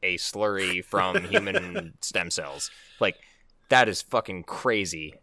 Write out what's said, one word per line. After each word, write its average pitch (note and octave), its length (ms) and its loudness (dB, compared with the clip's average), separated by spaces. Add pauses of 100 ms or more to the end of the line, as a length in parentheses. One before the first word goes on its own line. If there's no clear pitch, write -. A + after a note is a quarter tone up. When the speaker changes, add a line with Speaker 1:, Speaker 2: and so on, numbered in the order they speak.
Speaker 1:
a F2+ 140 0
slurry F#2+ 680 -2
from F#2 380 0
Speaker 2:
<laughs> F2+ 60 -8
Speaker 1:
human F2+ 720 -2
stem E2+ 280 -2
cells. C#2+ 400 -6 (300)
Like, G2+ 160 2 (540)
that B2+ 180 8
is G2 140 -2
fucking F#2+ 420 -4
crazy. E2+ 800 -2